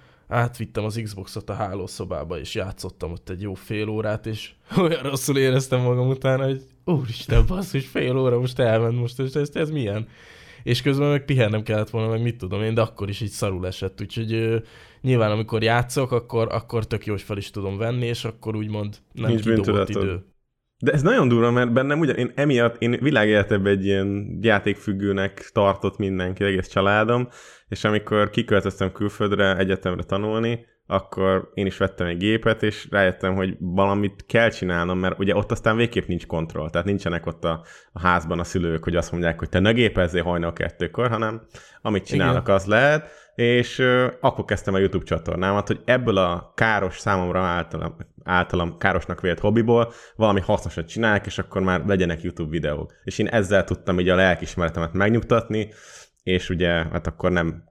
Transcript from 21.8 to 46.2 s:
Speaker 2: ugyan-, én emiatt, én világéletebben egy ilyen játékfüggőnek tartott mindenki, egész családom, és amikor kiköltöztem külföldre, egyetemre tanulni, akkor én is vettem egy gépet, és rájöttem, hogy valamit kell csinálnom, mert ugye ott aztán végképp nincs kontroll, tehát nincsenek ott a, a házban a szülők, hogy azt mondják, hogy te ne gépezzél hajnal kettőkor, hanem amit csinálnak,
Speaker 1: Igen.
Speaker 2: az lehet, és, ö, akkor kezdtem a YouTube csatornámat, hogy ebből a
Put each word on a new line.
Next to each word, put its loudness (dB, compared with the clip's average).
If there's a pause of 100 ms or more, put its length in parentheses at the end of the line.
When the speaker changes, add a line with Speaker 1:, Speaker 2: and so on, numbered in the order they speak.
Speaker 2:
ugyan-, 0
én -2
emiatt, 2
én 0
világéletebben 2
egy 2
ilyen -2
játékfüggőnek 0
tartott 2
mindenki, -2
egész 0
családom, 2 (400)
és -4
amikor 2
kiköltöztem 0
külföldre, 0
egyetemre 0
tanulni, -2 (220)
akkor 0
én -2
is -4
vettem -2
egy -2
gépet, 0
és -2
rájöttem, 2
hogy -2
valamit 0
kell 4
csinálnom, -2
mert -2
ugye 2
ott 0
aztán 0
végképp 0
nincs -4
kontroll, -6
tehát -2
nincsenek -2
ott -6
a, -4 (280)
a -12
házban 2
a -4
szülők, -2
hogy -2
azt -2
mondják, 0
hogy -6
te 0
ne 4
gépezzél 2
hajnal -2
kettőkor, -4
hanem -4 (400)
amit -2
csinálnak, 2
Speaker 1:
Igen. 4
Speaker 2:
az 2
lehet, 2 (280)
és, 2
ö, 4 (140)
akkor 0
kezdtem -2
a 2
YouTube 2
csatornámat, -2
hogy -2
ebből 2
a 0